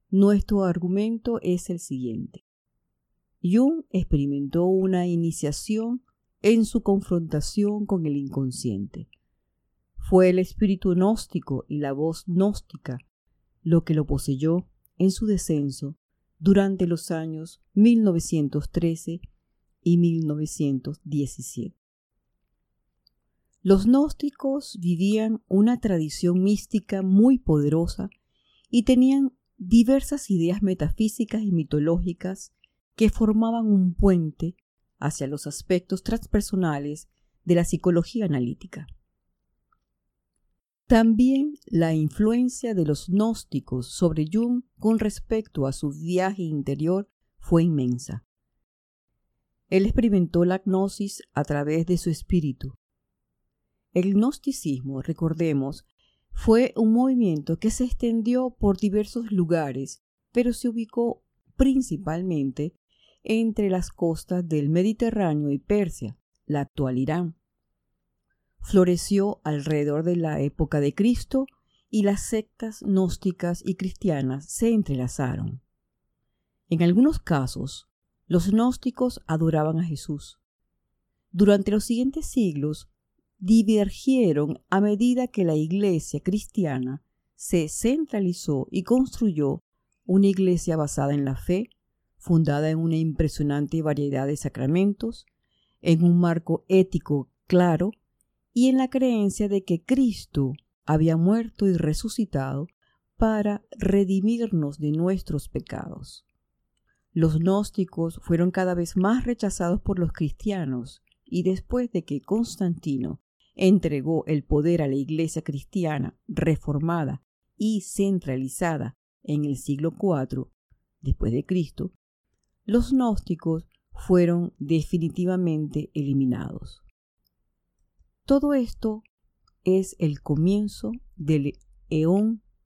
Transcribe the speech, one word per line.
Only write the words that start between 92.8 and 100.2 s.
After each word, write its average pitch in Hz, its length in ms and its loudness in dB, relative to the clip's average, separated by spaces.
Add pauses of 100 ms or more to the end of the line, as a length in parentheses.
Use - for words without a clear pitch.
una 165 160 0
impresionante 151 840 -2
variedad 143 460 -2
de 147 100 -2
sacramentos, 185 880 -2 (580)
en 165 200 2
un 175 160 6
marco 165 480 0
ético 185 640 0 (160)
claro 180 460 2 (600)
y 254 180 4
en 262 60 2
la 262 140 0
creencia 214 580 0
de 196 140 0
que 170 220 -2
Cristo 196 720 0 (300)